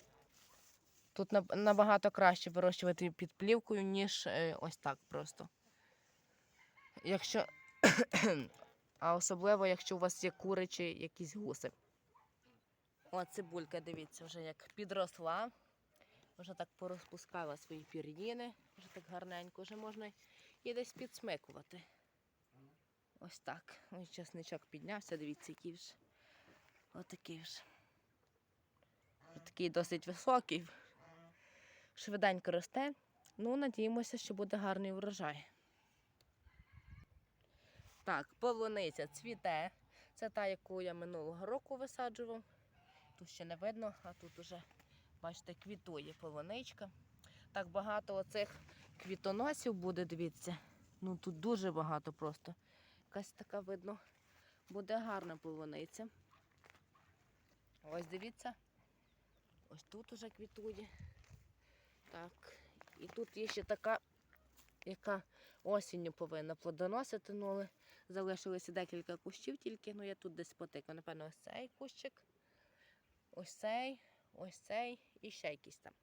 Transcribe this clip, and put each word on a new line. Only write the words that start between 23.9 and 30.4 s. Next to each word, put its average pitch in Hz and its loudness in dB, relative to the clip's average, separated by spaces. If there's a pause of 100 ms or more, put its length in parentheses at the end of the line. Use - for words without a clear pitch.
Ось 180 -12
часничок 165 -10
піднявся, 175 -8
дивіться, 151 -8
який 170 -10
вже. - -14 (1000)
Отакий 175 -10
вже. - -10 (1700)
Отакий 170 -2
досить 170 0
високий. 180 4 (1300)